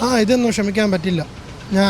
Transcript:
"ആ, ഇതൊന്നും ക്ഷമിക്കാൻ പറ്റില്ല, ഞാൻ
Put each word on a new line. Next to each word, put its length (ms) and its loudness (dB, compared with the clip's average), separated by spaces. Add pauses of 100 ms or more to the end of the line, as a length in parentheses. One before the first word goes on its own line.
"ആ, 20 0 (160)
ഇതൊന്നും 320 2
ക്ഷമിക്കാൻ 380 0
പറ്റില്ല, 300 -2 (520)
ഞാൻ 160 4